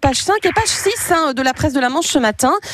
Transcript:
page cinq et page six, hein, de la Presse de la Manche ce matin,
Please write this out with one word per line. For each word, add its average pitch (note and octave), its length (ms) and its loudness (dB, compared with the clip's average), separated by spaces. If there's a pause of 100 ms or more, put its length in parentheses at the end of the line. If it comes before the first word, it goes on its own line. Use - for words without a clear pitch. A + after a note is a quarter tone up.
page C4+ 160 2
cinq G#4 300 0
et F4 40 2
page A4 140 0
six, - 460 -2
hein, D#4+ 220 2
de B3+ 100 -2
la C4 100 2
Presse - 200 -2
de C#4 60 0
la B3 100 0
Manche D#4 180 -2
ce D4 120 2
matin, A#3+ 340 2 (200)